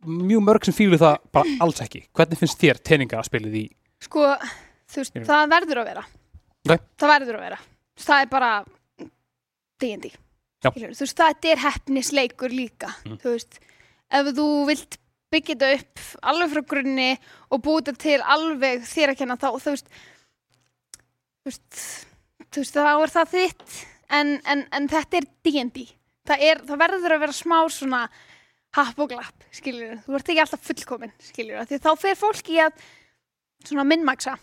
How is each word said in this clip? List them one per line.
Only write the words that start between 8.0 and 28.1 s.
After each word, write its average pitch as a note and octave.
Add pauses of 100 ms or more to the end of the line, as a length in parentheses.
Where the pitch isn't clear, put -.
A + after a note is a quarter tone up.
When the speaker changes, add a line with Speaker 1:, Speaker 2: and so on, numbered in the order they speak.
Speaker 2:
er C#4
bara A#3 (1160)
D B3
and F#3+
D. - (520)
Speaker 1:
Já. C3
Speaker 2:
Skilurðu, A#3
þú C#4
veist, -
það D#4+
er D#4+
heppnisleikur C4
líka, A#3+ (160)
Speaker 1:
Mhm. A2+
Speaker 2:
þú A#3+
veist. - (520)
Ef C#4
þú D4
vilt - (340)
byggja D#4
þetta C4+
upp - (240)
alveg D#4+
frá D4+
grunni C4 (320)
og B3+
búa D#4
þetta B3+
til D4
alveg C4+
þér D4
að C4+
kenna, B3
þá, C#4
þú C#4
veist, - (1600)
þú C#4
veist, - (720)
þú D4
veist, -
þá D4
er D#4
það E4
þitt, F#4 (360)
en, D4 (100)
en, C#4+
en C#4+
þetta D#4
er - (140)
D D#4+
and A#3+
D. B3+ (400)
Það C#4
er, D#4
það C#4+
verður F4
að D4
vera D4
smá E4 (120)
svona C4 (720)